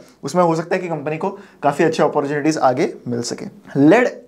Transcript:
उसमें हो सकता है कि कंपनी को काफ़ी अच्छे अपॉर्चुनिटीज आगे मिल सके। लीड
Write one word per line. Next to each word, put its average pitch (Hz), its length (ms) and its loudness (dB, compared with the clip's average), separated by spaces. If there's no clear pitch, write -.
उसमें 175 200 2
हो 160 120 2
सकता 165 200 -4
है 185 60 -2
कि 180 60 -6
कंपनी 156 300 -6
को 180 120 -6
काफ़ी 143 220 2
अच्छे 160 180 0
अपॉर्चुनिटीज 147 540 0
आगे 135 360 0
मिल 117 140 -4
सके। - 240 -10
लीड 202 300 6